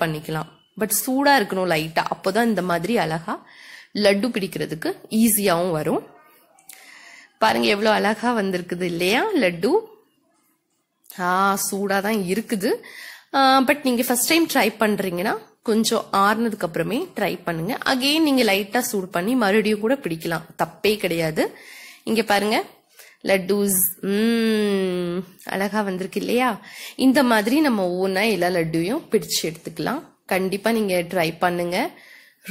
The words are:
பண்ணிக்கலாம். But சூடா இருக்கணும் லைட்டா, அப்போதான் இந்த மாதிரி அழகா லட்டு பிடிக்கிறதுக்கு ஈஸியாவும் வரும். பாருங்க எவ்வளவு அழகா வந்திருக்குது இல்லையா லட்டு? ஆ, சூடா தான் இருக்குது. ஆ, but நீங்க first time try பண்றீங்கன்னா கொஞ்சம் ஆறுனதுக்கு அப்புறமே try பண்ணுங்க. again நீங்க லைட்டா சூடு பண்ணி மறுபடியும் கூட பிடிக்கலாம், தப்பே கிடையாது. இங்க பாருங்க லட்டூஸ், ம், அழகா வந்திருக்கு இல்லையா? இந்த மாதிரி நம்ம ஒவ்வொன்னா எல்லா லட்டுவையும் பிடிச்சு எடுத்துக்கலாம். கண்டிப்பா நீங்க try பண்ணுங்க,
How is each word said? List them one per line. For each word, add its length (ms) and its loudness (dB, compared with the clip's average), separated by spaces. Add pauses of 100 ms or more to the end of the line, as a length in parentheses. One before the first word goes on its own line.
பண்ணிக்கலாம். 460 -4 (320)
But 100 -2 (140)
சூடா 340 2
இருக்கணும் 340 -2
லைட்டா, 320 -2 (100)
அப்போதான் 360 0
இந்த 200 0
மாதிரி 240 -2 (100)
அழகா 300 -4 (720)
லட்டு 320 4
பிடிக்கிறதுக்கு 560 -6 (300)
ஈஸியாவும் 560 2
வரும். 260 -2 (1400)
பாருங்க 320 2
எவ்வளவு 240 2
அழகா 320 0 (100)
வந்திருக்குது 520 -4
இல்லையா 320 0 (200)
லட்டு? 280 0 (1500)
ஆ, 60 2 (340)
சூடா 400 0
தான் 160 0 (120)
இருக்குது. 380 -2 (640)
ஆ, 80 4 (260)
but 200 2
நீங்க 200 2
first 240 0
time 220 4
try 140 4 (160)
பண்றீங்கன்னா 520 -2 (320)
கொஞ்சம் 360 2 (200)
ஆறுனதுக்கு 420 0
அப்புறமே 320 -2 (180)
try 160 -2 (140)
பண்ணுங்க. 260 -4 (200)
again 360 2
நீங்க 220 4
லைட்டா 300 0 (100)
சூடு 260 -4
பண்ணி 160 0 (100)
மறுபடியும் 420 2
கூட 100 2 (100)
பிடிக்கலாம், 400 -4 (180)
தப்பே 320 0 (100)
கிடையாது. 400 0 (680)
இங்க 120 2 (100)
பாருங்க 260 2 (680)
லட்டூஸ், 500 2 (320)
ம், 1040 0 (360)
அழகா 340 -2
வந்திருக்கு 360 -6
இல்லையா? 280 0 (540)
இந்த 160 6 (100)
மாதிரி 340 2
நம்ம 160 2 (120)
ஒவ்வொன்னா 300 0 (120)
எல்லா 220 2
லட்டுவையும் 440 0 (120)
பிடிச்சு 360 0
எடுத்துக்கலாம். 500 -6 (340)
கண்டிப்பா 440 0
நீங்க 180 0 (180)
try 140 2 (180)
பண்ணுங்க, 340 0 (720)